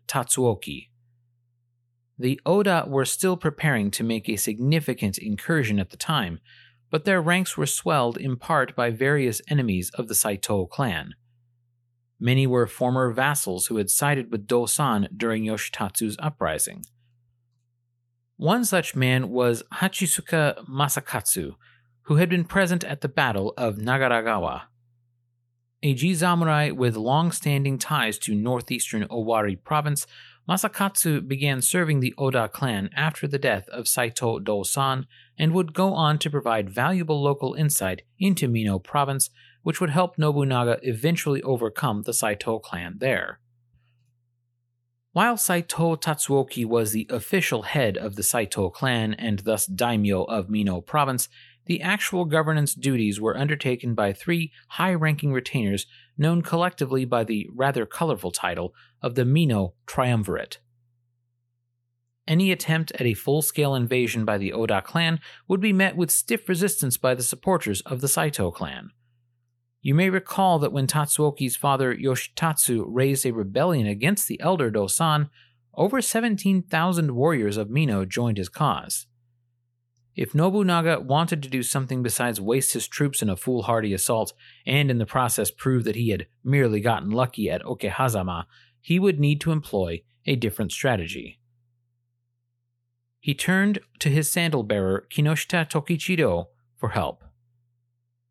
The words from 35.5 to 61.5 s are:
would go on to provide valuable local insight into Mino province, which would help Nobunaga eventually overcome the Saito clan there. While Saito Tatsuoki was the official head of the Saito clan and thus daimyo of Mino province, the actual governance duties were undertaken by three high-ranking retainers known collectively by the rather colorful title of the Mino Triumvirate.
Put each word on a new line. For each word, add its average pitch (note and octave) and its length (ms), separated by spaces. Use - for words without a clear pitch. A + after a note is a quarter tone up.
would F3 180
go F#3 220
on D3+ 240
to D3+ 140
provide A#2 360
valuable D3+ 540
local C#3 320
insight A#2 480
into F#3 300
Mino G#2+ 320
province, C#3 500
which D#3+ 180
would E3+ 120
help F3+ 260
Nobunaga C3+ 640
eventually C#3 600
overcome A#2 580
the A2+ 120
Saito A2 440
clan F2 400
there. A#2 420
While A3+ 220
Saito E3+ 640
Tatsuoki C#3 680
was A2+ 280
the A2 160
official B2 540
head A2+ 340
of G#2 180
the G#2 80
Saito G#2 460
clan A2+ 440
and G#2+ 260
thus G#2 260
daimyo G2+ 580
of G2+ 260
Mino G2+ 300
province, C3+ 480
the F3 160
actual F#3 420
governance D#3 500
duties A2+ 460
were G#2+ 180
undertaken C3 560
by G#2 200
three E3+ 400
high-ranking D#3 640
retainers G#2+ 520
known E3 240
collectively D#3+ 640
by A#2+ 220
the G#2+ 280
rather C3 320
colorful A2 460
title F2+ 420
of B2+ 140
the B2+ 100
Mino B2+ 480
Triumvirate. A#2 760